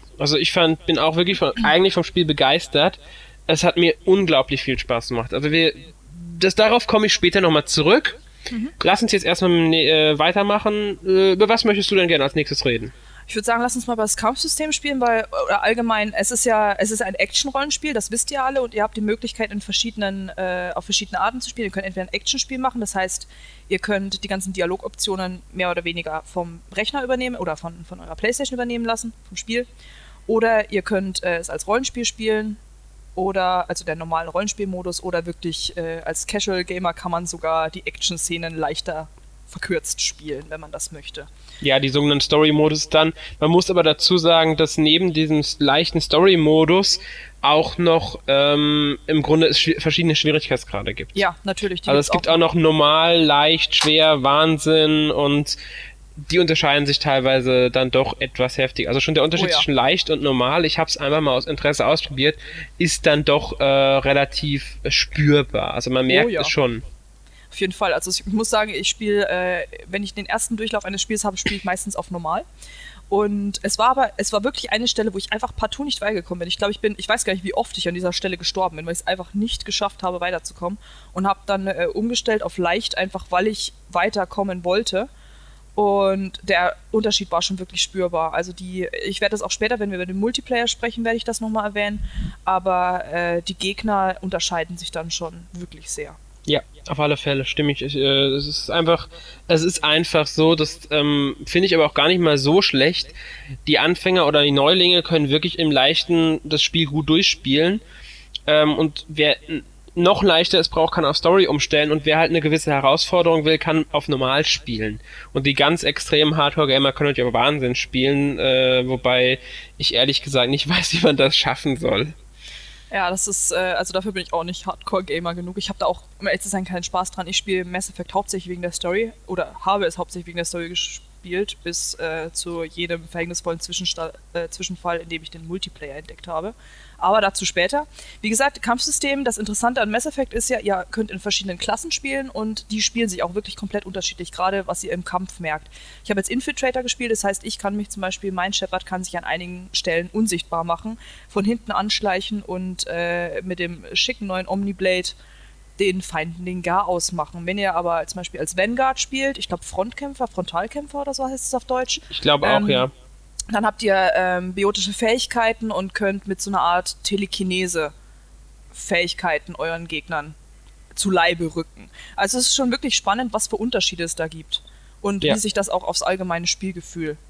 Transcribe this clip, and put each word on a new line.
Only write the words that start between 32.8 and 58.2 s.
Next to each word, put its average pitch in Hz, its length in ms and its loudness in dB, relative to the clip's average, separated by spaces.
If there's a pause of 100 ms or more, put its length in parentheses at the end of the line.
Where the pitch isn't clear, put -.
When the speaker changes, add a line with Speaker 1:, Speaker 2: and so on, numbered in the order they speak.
Speaker 2:
oder, 185 560 0
also - 160 -6
der 160 100 -4
normale 165 340 -4
Rollenspielmodus, 185 760 -4
oder 175 220 -2
wirklich, - 520 -8
äh, 165 260 -6
als - 240 -6
Casual-Gamer 180 640 -2
kann - 180 -8
man 175 160 -4
sogar 160 420 -2
die - 160 -12
Action-Szenen 165 720 -6
leichter 156 500 -4 (400)
verkürzt - 540 -6
spielen, 151 460 -8
wenn 156 140 -12
man 151 100 -18
das - 220 -8
möchte. 151 340 -14 (320)
Speaker 1:
Ja, 139 200 4
die 139 100 0
sogenannten 143 320 2
Story-Modus 151 680 4
dann. 156 240 4 (300)
Man 156 100 4
muss 175 180 4
aber 180 140 8
dazu 156 340 4
sagen, 160 380 6
dass 156 220 2
neben 165 340 4
diesem 156 280 2
s-, - 200 -2
leichten 147 400 4
Story-Modus 160 1000 6 (400)
auch 151 360 4
noch, 165 400 2 (100)
ähm, 147 680 2 (100)
im 156 140 2
Grunde 160 260 4
es - 120 2
schwi-, 160 180 2
verschiedene 160 380 2
Schwierigkeitsgrade 131 800 0
gibt. - 240 -10
Speaker 2:
Ja, 190 260 0
natürlich, 190 380 -4
die - 80 -4
Speaker 1:
Also 143 80 6
Speaker 2:
gibt's 143 100 2
Speaker 1:
es - 60 -2
gibt 175 160 0
Speaker 2:
auch 165 60 6
Speaker 1:
auch - 20 6
noch 165 160 4
normal, 160 680 6
leicht, 151 540 4
schwer, 156 480 6
Wahnsinn 156 880 4
und 143 460 0 (580)
die 160 240 0
unterscheiden 147 460 4
sich 143 140 0
teilweise 131 680 4
dann 131 220 0
doch - 300 2